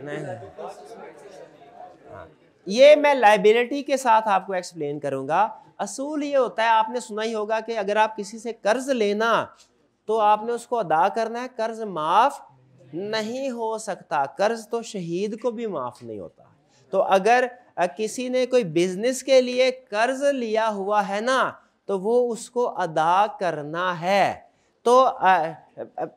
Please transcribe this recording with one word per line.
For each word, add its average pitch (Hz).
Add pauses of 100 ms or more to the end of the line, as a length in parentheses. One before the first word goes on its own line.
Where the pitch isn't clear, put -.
नहीं, 147
नहीं। - (1600)
हाँ, 95 (380)
ये 262
मैं 294
लायबिलिटी 226
के 277
साथ 233
आपको 196
एक्सप्लेन 156
करूँगा। 143 (160)
असूल 277
ये 285
होता 220
है, 226
आपने 226
सुना 214
ही 226
होगा 220
कि 226
अगर 208
आप 220
किसी 208
से 220
कर्ज 247
लेना 214 (520)
तो 214
आपने 214
उसको 240
अदा 175
करना 220
है, 254
कर्ज 226
माफ़ 196 (540)
नहीं 220
हो 226
सकता। 165
कर्ज 220
तो 233
शहीद 196
को 247
भी 226
माफ़ 127
नहीं 110
होता। - (360)
तो 196
अगर, 220 (260)
अ, 170
किसी 214
ने 254
कोई 254
बिजनेस 185
के 262
लिए 254
कर्ज 254
लिया 226
हुआ 208
है 196
ना, 233 (260)
तो 196
वो 240
उसको 240
अदा 175
करना 170
है। 175 (400)
तो, 247
अ, 170 (440)
अ, 151 (120)